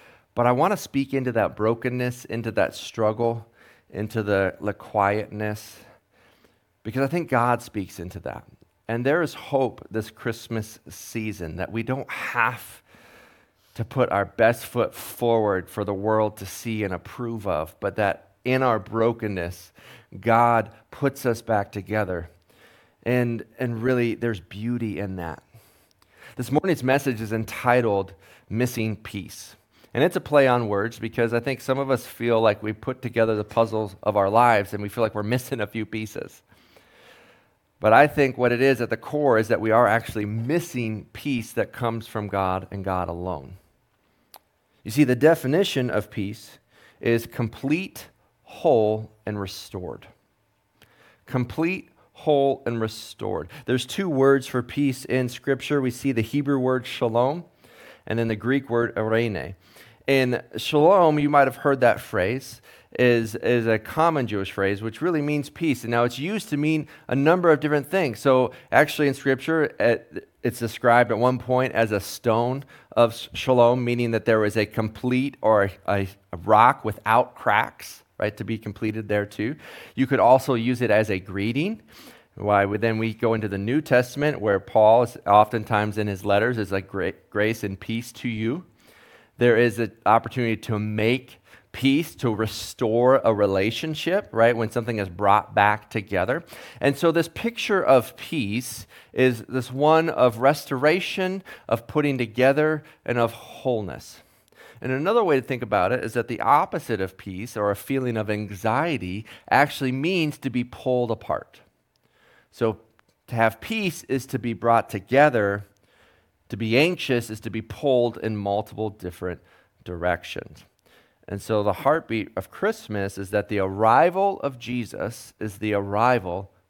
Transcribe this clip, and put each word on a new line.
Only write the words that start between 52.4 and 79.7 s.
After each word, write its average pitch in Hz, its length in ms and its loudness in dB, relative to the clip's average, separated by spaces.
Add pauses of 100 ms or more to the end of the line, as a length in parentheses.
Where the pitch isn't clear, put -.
and 117 140 -4
restored. 101 720 -8 (160)
There's 123 200 -2
two 196 240 -6
words 135 380 4
for 127 160 -4
peace 135 400 -4
in 127 240 -2
Scripture. 135 540 -4
We 127 100 -2
see 131 220 -4
the 113 80 0
Hebrew 139 360 -2
word 127 300 -2
shalom 127 560 -2 (640)
and 117 100 -4
then 113 120 0
the 110 80 -2
Greek 131 320 -2
word 117 260 0
eirene. 110 600 -2 (520)
In 131 340 2 (140)
shalom, 156 640 4
you 143 100 0
might 143 180 6
have - 100 -4
heard 139 240 0
that 117 180 4
phrase, 110 600 -4 (360)
is, 117 380 4
is 117 320 0
a 110 120 2
common 156 480 0
Jewish 98 240 -6
phrase, 98 300 -2
which 110 200 -10
really 160 200 0
means 147 280 -4
peace. 151 340 -4
And 117 80 -6
now 120 120 4
it's 123 160 -2
used 185 300 -6
to 147 80 -4
mean 151 300 -2 (200)
a 123 80 -2
number 165 360 4
of 147 80 4
different 147 280 0
things. 165 320 -2
So 131 320 4 (200)
actually 147 360 4
in 131 80 0
Scripture, 143 480 0 (160)
it, - 500 0 (140)
it's 123 160 -2
described 120 520 4
at 107 60 0
one 123 220 2
point 127 340 0
as 110 180 0
a 104 80 0
stone 120 640 -2 (320)
of 113 200 4
sh-, - 180 -14
shalom, 123 500 4
meaning 120 280 0
that 110 140 -2
there 110 140 4
was 104 160 0
a 107 100 2
complete 127 760 -2
or 101 300 4 (160)
a, 98 200 0 (240)
a 87 60 -8
rock 110 480 6
without 113 500 0
cracks, - 680 -2 (160)
right, 104 180 -4
to 110 60 -8
be 110 160 -6
completed 107 500 -6
there 104 160 0
too. 110 300 -6 (400)